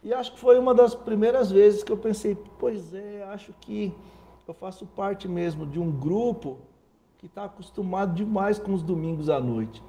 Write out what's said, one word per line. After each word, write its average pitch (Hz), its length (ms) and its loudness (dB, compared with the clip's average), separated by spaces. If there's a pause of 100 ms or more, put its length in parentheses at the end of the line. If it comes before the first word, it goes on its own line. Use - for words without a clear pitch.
E 214 120 -4
acho 254 180 -6
que - 80 -20
foi 247 180 8
uma 254 160 4
das 233 200 8
primeiras 220 580 0
vezes 208 320 8
que 226 80 -4
eu 202 60 -2
pensei, 208 360 -2 (240)
"Pois 196 360 -6
é, 208 280 -14 (120)
acho 202 260 -18
que 208 320 -6 (560)
eu 165 60 -14
faço 190 320 -16
parte 196 420 -8
mesmo 170 380 -6
de 143 120 -8
um 170 120 -2
grupo 151 680 -4 (640)
que 180 100 -20
tá - 160 -14
acostumado 190 720 -6
demais 208 440 0
com 196 140 -4
os 180 100 0
domingos 160 460 -4
à 147 100 2
noite." 113 500 -4